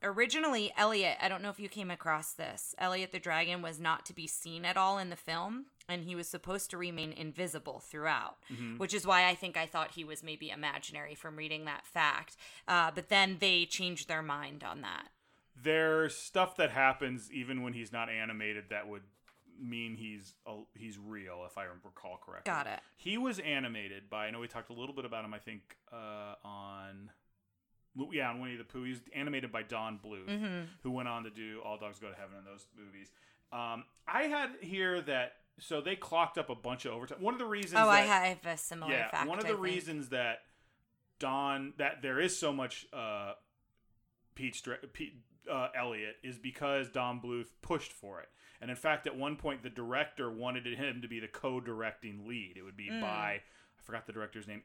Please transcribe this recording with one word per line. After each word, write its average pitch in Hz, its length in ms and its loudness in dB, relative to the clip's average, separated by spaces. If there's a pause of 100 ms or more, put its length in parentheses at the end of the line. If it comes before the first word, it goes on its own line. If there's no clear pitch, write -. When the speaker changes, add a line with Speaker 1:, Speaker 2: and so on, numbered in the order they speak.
Speaker 1:
originally, 233 760 4
Elliot, 202 440 6
I 190 60 6
don't 185 140 -2
know 202 80 -4
if 202 100 -6
you 202 80 -6
came 190 240 -6
across 160 420 0
this, 131 440 -6
Elliot 185 340 0
the 185 80 -4
Dragon 170 420 2
was 165 180 -6
not 160 280 2
to 180 60 -12
be 160 120 -8
seen 165 400 -6
at 180 120 2
all 190 200 6
in 185 120 -2
the 170 60 -8
film, 196 500 -4 (240)
and 175 160 -2
he 175 100 -4
was 170 120 -4
supposed 185 440 -4
to 185 60 -6
remain 165 340 -4
invisible 156 680 -4
throughout, 151 580 0 (140)
Speaker 2:
Mm-hmm. 117 260 -6
Speaker 1:
which 185 160 0
is 202 120 0
why 180 220 10
I 180 80 6
think 175 220 -4
I 165 80 2
thought 165 260 0
he 170 120 -8
was 151 200 -8
maybe 156 260 -8
imaginary 147 680 -4
from 156 200 -10
reading 156 300 -4
that 147 200 -6
fact. - 520 2 (300)
Uh, 170 240 6
but 175 180 -4
then 190 300 8
they 180 260 8
changed 180 420 -2
their 160 160 0
mind 143 400 -4
on 120 180 -6
that. 92 280 -6 (460)
Speaker 2:
There's 156 600 6
stuff 185 420 4
that 151 140 6
happens 131 600 4
even 127 300 -4
when 123 120 -2
he's 113 180 -6
not 117 180 -2
animated 107 600 -2
that 104 180 -4
would 101 160 -10 (560)
mean 117 360 -6
he's 104 380 -12 (140)
a, 110 80 -8 (180)
he's 107 240 -12
real, 98 480 -10
if 90 140 -12
I 98 60 -6 (200)
recall 92 320 -14
correctly. 90 340 -6
Speaker 1:
Got 147 140 0
it. 104 140 -4 (180)
Speaker 2:
He 208 220 -2
was 247 180 0
animated 113 720 -2
by, 107 160 -2
I 110 60 -2
know 117 80 -8
we 117 80 -6
talked 117 240 -10
a - 20 -12
little 131 220 -8
bit 131 100 -6
about 113 180 -6
him, 107 100 -8
I 107 40 -8
think, 107 400 -14 (140)
uh, 107 420 -10 (100)
on, 98 680 -12 (1000)
yeah, 135 200 2
on 123 100 -6
Winnie 127 140 -6
the 117 80 -8
Pooh. 127 200 -8
He 127 60 -4
was 120 120 -6 (120)
animated 139 380 -2
by 113 100 -2
Don 110 420 -4
Bluth, 101 240 -10
Speaker 1:
Mm-hmm. 202 340 -4 (200)
Speaker 2:
who 131 80 -4
went 127 180 -2
on 117 180 -4
to 110 40 -10
do 110 340 -10
All 107 140 -4
Dogs 104 220 -8
Go 107 100 -10
to 95 60 -12
Heaven 98 220 -12
and 98 100 -18
those 101 180 -18 (100)
movies. 98 360 -18 (400)
Um, 117 320 -4 (240)
I 247 160 4
had 294 260 2 (100)
here 185 420 0
that, 131 320 2 (260)
so 151 220 -2
they 180 140 0
clocked 170 440 4
up 151 100 -2
a 123 60 -4
bunch 123 300 -4
of 120 80 -4
overtime. 123 280 -8
One 233 140 2
of 247 40 -4
the 247 60 -2
reasons 202 340 0
Speaker 1:
Oh, 220 60 12
Speaker 2:
that 214 60 12
Speaker 1:
I 202 100 12
have 185 460 6
a 165 100 -2
similar 165 340 -4
Speaker 2:
yeah, 117 200 2
Speaker 1:
fact, 151 180 2
Speaker 2:
one 175 80 0
of 214 80 0
Speaker 1:
I 220 40 2
Speaker 2:
the 220 40 4
Speaker 1:
think. 190 100 -2
Speaker 2:
reasons 160 460 0
that 120 300 0 (800)
Don, 139 580 0
that 147 240 0
there 135 180 0
is 180 180 4
so 151 140 2
much, 131 400 -2
uh, 107 420 -4 (1040)
Pete's 127 260 -4
Dra-, 123 160 -4 (140)
Pete, 147 300 -10 (280)
uh, 131 260 2
Elliot 113 480 -2
is 127 160 -10
because 135 500 0
Don 123 320 0
Bluth 120 300 -4 (100)
pushed - 320 0
for 98 280 -12
it. - 80 -14 (320)
And 117 80 -6
in 123 80 -4
fact, 151 300 2
at 131 100 -4
one 143 180 -2
point, 139 260 -4
the 131 80 -8
director 123 600 -2
wanted 120 340 -4
him 123 360 -4
to 123 60 -8
be 117 120 -6
the 110 80 -6
co-directing 110 1000 -4
lead. 104 300 -8
It 92 60 -14
would 98 140 -16
be 101 120 -8
Speaker 1:
Mm. 226 120 -4
Speaker 2:
by, 104 400 -2 (360)
I - 40 -20
forgot 110 240 -8
the 107 80 -10
director's 107 340 -8
name, 107 180 -10